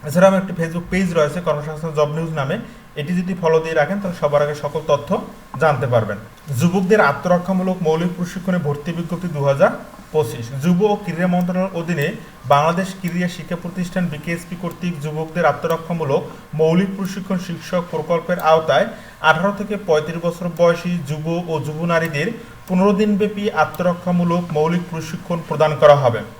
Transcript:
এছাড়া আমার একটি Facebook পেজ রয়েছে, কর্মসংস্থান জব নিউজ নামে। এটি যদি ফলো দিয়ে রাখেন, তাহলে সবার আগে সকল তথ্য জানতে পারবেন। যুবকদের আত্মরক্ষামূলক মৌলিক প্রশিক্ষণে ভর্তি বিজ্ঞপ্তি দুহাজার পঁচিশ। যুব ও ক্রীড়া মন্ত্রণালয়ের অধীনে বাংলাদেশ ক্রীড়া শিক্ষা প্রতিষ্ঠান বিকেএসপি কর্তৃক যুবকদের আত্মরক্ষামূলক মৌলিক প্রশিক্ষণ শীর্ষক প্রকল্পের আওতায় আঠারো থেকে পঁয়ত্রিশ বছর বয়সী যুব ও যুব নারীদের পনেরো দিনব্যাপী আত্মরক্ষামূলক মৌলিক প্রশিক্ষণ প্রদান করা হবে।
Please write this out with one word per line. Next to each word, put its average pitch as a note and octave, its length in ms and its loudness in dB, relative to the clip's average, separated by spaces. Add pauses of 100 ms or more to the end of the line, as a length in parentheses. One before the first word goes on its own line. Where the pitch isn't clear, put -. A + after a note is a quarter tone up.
এছাড়া F3+ 200 6
আমার F#3+ 140 4
একটি F#3+ 180 -8
Facebook E3 300 -4
পেজ F#3 160 0 (120)
রয়েছে, D3 220 2
কর্মসংস্থান D3+ 580 -4
জব D3 180 2
নিউজ D#3+ 240 -4
নামে। C#3 160 -2 (400)
এটি D3 240 -4
যদি F#3 120 -4 (100)
ফলো D#3+ 220 4
দিয়ে D#3+ 160 -2
রাখেন, E3 200 2
তাহলে F#3 200 -4
সবার D3 240 2
আগে D3 200 -2
সকল D3+ 220 -4
তথ্য C#3+ 220 2 (540)
জানতে C#3 240 4
পারবেন। G#2 320 2 (400)
যুবকদের F#3 420 4
আত্মরক্ষামূলক F3+ 760 2 (100)
মৌলিক E3 300 2
প্রশিক্ষণে F3+ 420 -2
ভর্তি D3 340 -2
বিজ্ঞপ্তি E3+ 360 -6
দুহাজার D3 460 2 (380)
পঁচিশ। B2 340 0 (160)
যুব F3+ 180 4 (120)
ও - 40 4
ক্রীড়া F3+ 380 -2
মন্ত্রণালয়ের F3+ 460 0
অধীনে D#3+ 260 -2 (460)
বাংলাদেশ E3+ 360 2 (120)
ক্রীড়া F3 280 -2
শিক্ষা F3 280 -8
প্রতিষ্ঠান F3+ 560 -4
বিকেএসপি E3+ 500 -8
কর্তৃক F3 400 -6
যুবকদের D#3+ 500 -2
আত্মরক্ষামূলক D#3+ 680 -2 (320)
মৌলিক E3+ 420 4
প্রশিক্ষণ F#3+ 500 -4
শীর্ষক E3+ 440 -4
প্রকল্পের E3+ 500 -2
আওতায় D#3+ 460 4 (340)
আঠারো E3 380 2
থেকে G#3 160 -6 (120)
পঁয়ত্রিশ D#3+ 400 0
বছর F3 200 -4 (120)
বয়সী F3 340 2 (160)
যুব D#3 180 -4 (260)
ও - 20 -2 (120)
যুব D3+ 180 -6
নারীদের D#3+ 440 0 (400)
পনেরো F#3+ 240 4
দিনব্যাপী G3+ 580 2
আত্মরক্ষামূলক F3 920 0 (100)
মৌলিক E3 380 2
প্রশিক্ষণ D#3+ 480 -6 (100)
প্রদান D3+ 320 2
করা D3 160 10
হবে। A#2+ 240 2 (200)